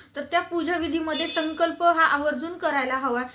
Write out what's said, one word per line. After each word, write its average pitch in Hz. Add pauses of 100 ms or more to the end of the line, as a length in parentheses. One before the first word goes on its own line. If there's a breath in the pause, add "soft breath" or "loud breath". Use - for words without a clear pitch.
(160 loud breath)
तर 285
त्या 339
पूजा 339
विधीमध्ये 320
संकल्प 320
हा 330
आवर्जून 294
करायला 277
हवा 254 (140)